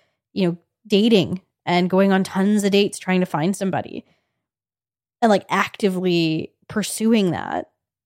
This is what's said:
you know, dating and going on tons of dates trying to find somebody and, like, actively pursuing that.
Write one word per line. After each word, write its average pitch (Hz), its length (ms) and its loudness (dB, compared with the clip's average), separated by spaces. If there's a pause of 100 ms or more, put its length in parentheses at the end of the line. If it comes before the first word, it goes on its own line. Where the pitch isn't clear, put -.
(340)
you 185 140 0
know, 170 100 -2 (300)
dating 196 540 2 (240)
and 175 240 0
going 196 240 2
on 190 100 2
tons 196 400 0
of 202 80 0
dates 202 280 0
trying 185 220 0
to 185 40 0
find 175 300 -2
somebody - 500 -8 (1160)
and, 226 80 2
like, 196 200 2
actively 180 1040 -2 (160)
pursuing 214 640 0
that. - 380 -6 (360)